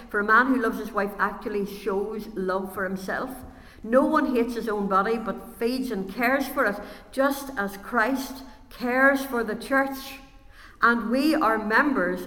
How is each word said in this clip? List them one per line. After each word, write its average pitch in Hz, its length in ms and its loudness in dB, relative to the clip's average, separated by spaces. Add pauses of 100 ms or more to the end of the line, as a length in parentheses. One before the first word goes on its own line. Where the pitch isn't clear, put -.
For 208 120 0
a 202 40 2
man 220 220 6
who 254 140 4
loves 226 180 0
his 214 120 -8
wife 202 280 -2
actually 202 480 -2
shows 202 680 -4
love 190 380 -2
for 208 100 -4
himself. 190 480 -4 (540)
No 254 220 6
one 302 280 2
hates 233 200 0
his 220 140 -6
own 208 200 -2
body, 196 300 2
but - 400 -8
feeds 247 320 -2
and 190 220 -6
cares 262 360 0
for 269 160 0
it, 202 160 0 (320)
just 269 460 0
as 202 180 -4
Christ 240 680 -2 (280)
cares 269 520 4
for 233 220 -2
the 208 100 -4
church. - 640 -2 (600)
And 220 300 4
we 285 240 4
are 220 240 4
members 208 680 2